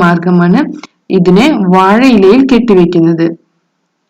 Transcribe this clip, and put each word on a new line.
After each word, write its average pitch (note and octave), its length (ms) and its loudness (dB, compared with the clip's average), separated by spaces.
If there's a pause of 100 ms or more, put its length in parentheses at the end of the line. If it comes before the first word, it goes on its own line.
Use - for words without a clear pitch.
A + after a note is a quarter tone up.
മാർഗമാണ് F3 580 0 (580)
ഇതിനെ F#3 300 2 (260)
വാഴയിലയിൽ G#3 680 2 (100)
കെട്ടിവെക്കുന്നത്. E3+ 760 0 (840)